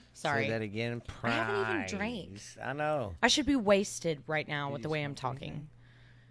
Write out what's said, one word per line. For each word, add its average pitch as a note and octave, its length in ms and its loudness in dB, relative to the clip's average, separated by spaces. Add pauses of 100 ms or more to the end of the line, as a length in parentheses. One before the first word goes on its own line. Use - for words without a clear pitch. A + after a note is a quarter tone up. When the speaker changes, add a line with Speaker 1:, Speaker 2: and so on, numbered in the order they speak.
(220)
Speaker 1:
Sorry. C#3 220 2
Speaker 2:
Say A2+ 60 0
that A2+ 120 0
again. A2+ 400 -2 (220)
Speaker 1:
I A#2 60 2
haven't A2+ 300 2 (160)
even F#3+ 220 -2
drank. A3 320 -4
Speaker 2:
Prize. - 340 -14
I B2 100 -4
know. D3 480 0
Speaker 1:
I A3+ 60 6
should B3 180 4
be C#4+ 100 4
wasted G3 720 4
right D3+ 180 0
now C#3+ 220 -2
Speaker 2:
Did C#3+ 40 -4
Speaker 1:
with C#3+ 80 -4
Speaker 2:
you - 40 -6
Speaker 1:
the D3+ 40 -4
way D3+ 140 0
I'm C#3+ 140 -4
Speaker 2:
smoke B2+ 160 -4
anything? C#3+ 180 -8
Speaker 1:
talking. D3 180 -10 (640)